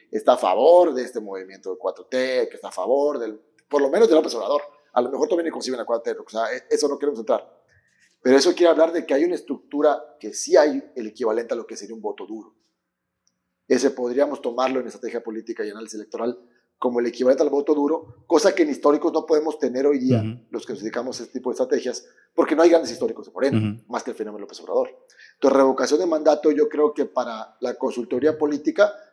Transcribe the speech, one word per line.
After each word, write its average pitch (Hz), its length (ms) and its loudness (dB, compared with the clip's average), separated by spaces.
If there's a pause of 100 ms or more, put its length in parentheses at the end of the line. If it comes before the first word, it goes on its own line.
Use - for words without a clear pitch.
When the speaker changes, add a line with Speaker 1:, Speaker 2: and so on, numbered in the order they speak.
(120)
Speaker 1:
está 110 220 2
a 120 40 2
favor 147 560 6
de 123 100 -4
este 113 180 -8
movimiento 95 500 -12
de 92 60 -10
cuatro 92 300 -6
T, 127 420 -2
que - 60 -16
está 98 120 -14
a - 60 -16
favor 139 460 0
del, 110 200 -10 (300)
por 143 120 2
lo 135 80 2
menos 214 200 4
del 156 80 6
López - 180 0
Obrador. 117 260 -2 (300)
A - 100 2
lo 135 100 -4
mejor 139 180 -2
también 170 200 0
conciben 123 280 -6
la 110 80 -10
cuatro 117 280 -4
T, 107 60 -12
o - 100 -20
sea, 110 240 -4
e-, 127 160 -8
eso 147 200 0
no 139 100 -6
queremos 143 200 -2
entrar. 110 300 -2 (720)
Pero 127 140 6
eso 170 180 6
quiere 170 160 4
hablar 160 220 4
de 170 140 -4
que 151 80 -2
hay 143 100 2
una 175 120 0
estructura 143 600 -2 (220)
que 104 140 -12
sí 165 240 0
hay 143 260 4 (140)
el 110 100 -8
equivalente 113 460 -4
a 120 40 -4
lo 110 80 -10
que 113 120 -16
sería 107 180 -14
un 110 60 -16
voto 101 240 -8
duro. 107 280 -16 (1120)
Ese 131 260 2
podríamos 131 500 -2
tomarlo 127 400 -2
en 117 60 -8
estrategia 117 360 -10
política 110 400 -10
y 104 60 -8
análisis 107 260 -14
electoral 117 420 -6 (420)
como 120 220 0
el 120 60 -2
equivalente 127 360 2
al 143 60 2
voto 143 260 0
duro, 147 500 -2
cosa 175 300 4
que 170 80 4
en 151 60 0
históricos 147 420 2
no 156 140 -2
podemos 156 340 0
tener 127 260 -2
hoy 143 140 2
día 123 220 2
Speaker 2:
Ujú. 110 280 -8
Speaker 1:
los 117 160 -10
que 127 60 -10
nos 98 100 -12
dedicamos 120 380 -8
a 120 40 -14
este 123 160 -12
tipo 127 100 -6
de 117 60 -4
estrategias, 123 500 -4 (280)
porque 156 220 0
no 156 60 4
hay 170 80 8
grandes 165 220 4
históricos 113 340 -6
de - 80 -20
Morena, 127 240 0
Speaker 2:
Ujú. 107 340 -4
Speaker 1:
más 120 100 -6
que 123 100 -8
el - 40 -12
fenómeno 104 280 -10
López 98 180 -18
Obrador. 104 280 -2 (440)
Entonces, 131 240 2
revocación 135 420 2
de 185 60 -2
mandato 156 460 2
yo 147 180 2
creo 147 240 0
que 143 100 -4
para 117 560 -8
la 123 140 -4
consultoría 131 640 -2
política 151 560 0 (200)